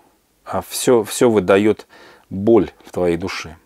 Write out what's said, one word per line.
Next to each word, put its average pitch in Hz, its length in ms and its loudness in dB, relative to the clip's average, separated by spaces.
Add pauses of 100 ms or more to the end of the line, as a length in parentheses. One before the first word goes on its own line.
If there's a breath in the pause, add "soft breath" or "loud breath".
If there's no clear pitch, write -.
(440)
а 92 180 -8
всё, 120 400 0
всё 120 280 0
выдаёт 101 560 2 (440 soft breath)
боль 101 400 0 (140)
в - 80 -20
твоей 87 240 -2
душе. 85 500 -12